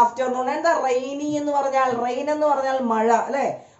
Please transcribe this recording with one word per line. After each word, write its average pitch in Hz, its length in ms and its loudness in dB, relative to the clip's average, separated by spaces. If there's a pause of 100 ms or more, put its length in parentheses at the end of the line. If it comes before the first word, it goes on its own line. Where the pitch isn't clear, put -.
afternoon. 247 480 0
എന്താ 311 340 2
rainy 262 400 -2
എന്ന് 294 280 -2
പറഞ്ഞാൽ? 262 520 0
rain 277 260 -2
എന്ന് 202 160 2
പറഞ്ഞാൽ 269 320 2
മഴ, 226 320 2
അല്ലെ? 240 500 0 (200)